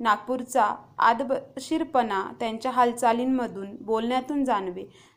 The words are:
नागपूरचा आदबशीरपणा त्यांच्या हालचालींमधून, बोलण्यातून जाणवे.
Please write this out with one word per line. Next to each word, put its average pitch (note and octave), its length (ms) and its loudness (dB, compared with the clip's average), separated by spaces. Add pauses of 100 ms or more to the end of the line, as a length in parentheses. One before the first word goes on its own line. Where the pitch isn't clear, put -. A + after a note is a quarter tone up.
नागपूरचा A#3 720 0 (240)
आदबशीरपणा A#3+ 1400 0
त्यांच्या A3+ 300 -4
हालचालींमधून, A#3+ 1080 0
बोलण्यातून B3 640 -2
जाणवे. F#3+ 400 -2 (320)